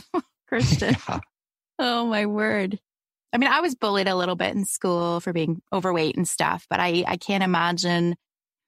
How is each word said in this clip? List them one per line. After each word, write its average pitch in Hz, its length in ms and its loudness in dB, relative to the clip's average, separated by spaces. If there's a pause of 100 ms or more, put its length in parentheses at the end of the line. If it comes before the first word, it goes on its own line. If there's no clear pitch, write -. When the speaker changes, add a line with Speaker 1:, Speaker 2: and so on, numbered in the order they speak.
(220)
Speaker 1:
<laughs> - 260 -20
Christian. 226 540 2
Speaker 2:
<laughs> - 80 -14
Yeah. - 100 -4 (600)
Speaker 1:
Oh, 240 260 0
my 208 220 0
word. 208 520 -2 (540)
I 240 40 0
mean, 262 120 2
I 285 120 4
was 339 120 0
bullied 202 340 0
a 190 80 2
little 180 200 0
bit 180 180 0
in 196 120 -2
school 170 540 -2
for 175 140 -4
being 165 300 -2 (100)
overweight 175 420 0
and 170 120 -2
stuff, 165 420 -2
but 190 100 0
I, 175 280 0
I 185 100 -2
can't 196 260 -2
imagine, 175 720 0 (520)